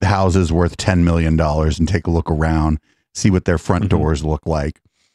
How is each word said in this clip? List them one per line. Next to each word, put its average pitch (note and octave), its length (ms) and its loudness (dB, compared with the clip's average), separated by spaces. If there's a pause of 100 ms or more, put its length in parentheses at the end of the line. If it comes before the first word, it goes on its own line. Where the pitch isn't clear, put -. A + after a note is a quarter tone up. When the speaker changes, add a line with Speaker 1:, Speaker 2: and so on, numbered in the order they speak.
Speaker 1:
houses F#2+ 480 2
worth E2+ 260 0
ten F#2 280 0
million E2 320 2
dollars D#2 420 0
and E2 80 0
take F2 200 -2
a F2 40 -2
look E2 180 -2
around, D#2 500 0 (360)
see G#2+ 160 0
what F#2 140 0
their F2 120 2
front F#2 280 -2
Speaker 2:
Mm-hmm. F2+ 120 0
Speaker 1:
doors D2+ 260 -2
look D2+ 220 -4
like." D#2 360 -4 (340)